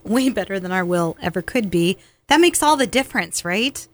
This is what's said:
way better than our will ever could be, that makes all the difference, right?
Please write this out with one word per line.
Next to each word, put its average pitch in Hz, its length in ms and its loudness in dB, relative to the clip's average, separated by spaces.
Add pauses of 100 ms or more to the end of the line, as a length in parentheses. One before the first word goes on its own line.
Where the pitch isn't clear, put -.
way 254 240 2
better 208 320 -4
than 180 100 -6
our 185 140 0
will 175 360 0
ever 175 220 -4
could 214 260 -2
be, 175 300 0 (300)
that 302 120 4
makes 349 220 4
all 302 140 4
the 262 100 2
difference, 202 580 -4
right? 208 500 -4